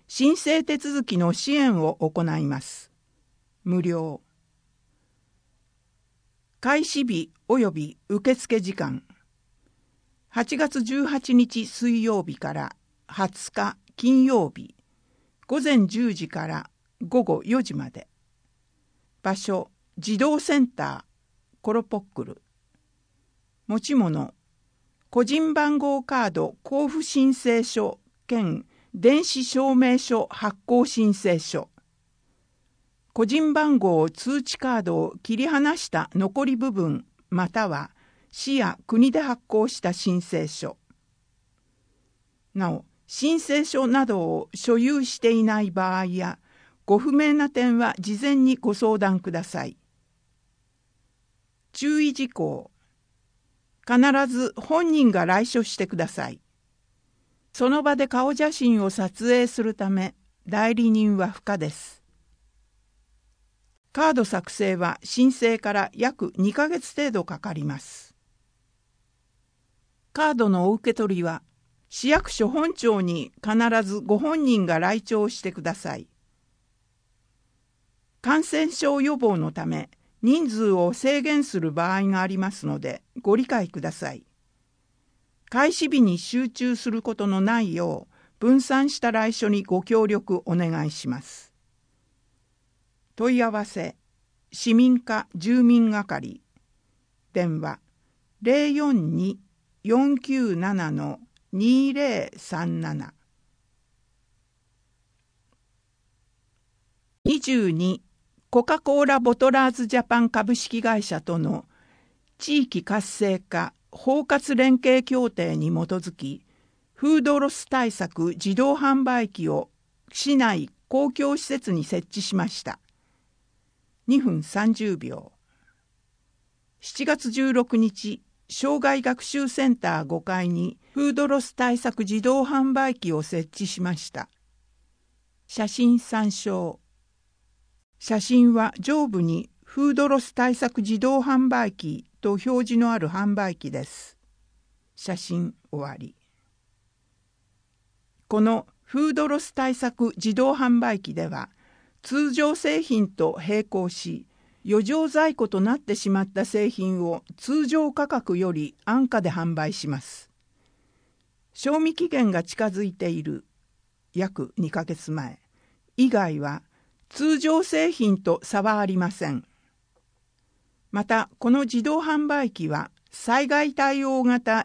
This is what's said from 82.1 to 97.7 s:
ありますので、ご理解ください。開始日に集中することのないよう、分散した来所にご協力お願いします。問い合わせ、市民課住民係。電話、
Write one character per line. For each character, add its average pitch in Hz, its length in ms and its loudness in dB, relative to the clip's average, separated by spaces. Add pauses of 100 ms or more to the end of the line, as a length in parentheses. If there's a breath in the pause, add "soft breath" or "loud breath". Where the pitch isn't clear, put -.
あ 190 60 -2
り 190 100 -6
ま 190 140 -2
す 151 160 -10
の 147 120 -4
で、 135 220 -8 (200)
ご 202 160 2
理 262 80 0
解 202 240 -2
く - 120 -12
だ 156 100 -6
さ 135 220 -10
い。 - 120 -20 (1200)
開 277 220 2
始 320 160 -2
日 269 140 4
に 180 160 4
集 247 320 -4
中 247 260 -4
す 233 160 -4
る 226 100 -4
こ 226 140 -6
と 202 100 -4
の 190 140 0
な 226 220 2
い 180 120 -2
よ 170 380 -4
う、 - 20 -20 (260 soft breath)
分 254 220 6
散 269 280 2
し - 100 -6
た 233 120 0
来 220 200 0
所 220 160 -2
に 202 160 0
ご 180 180 -2
協 220 240 2
力 196 400 -2
お 170 100 0
願 165 300 0
い 156 60 -4
し - 160 -12
ま 127 140 -4
す。 - 320 -20 (1600)
問 247 220 2
い 240 40 4
合 226 100 2
わ 208 140 -4
せ、 170 300 -8 (560)
市 - 220 0
民 247 260 6
課 226 360 -4
住 233 280 2
民 233 280 6
係。 196 500 -6 (920)
電 165 280 -2
話、 147 180 -8 (640)